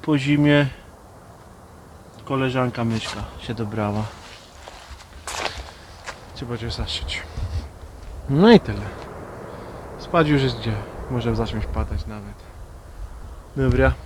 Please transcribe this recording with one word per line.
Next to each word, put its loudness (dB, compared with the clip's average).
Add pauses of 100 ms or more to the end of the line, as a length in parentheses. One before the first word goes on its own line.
po 2
zimie 6 (1600)
koleżanka 0
myszka -2 (200)
się -8
dobrała. -2 (2250)
Trzeba -6
cię -6
zaszyć. -6 (1040)
No 10
i 12
tyle. -2 (1160)
Spać 4
już 6
jest 0
gdzie. -2 (380)
Może 0
zacząć 0
padać -2
nawet. -10 (1200)
Dobra. 6 (140)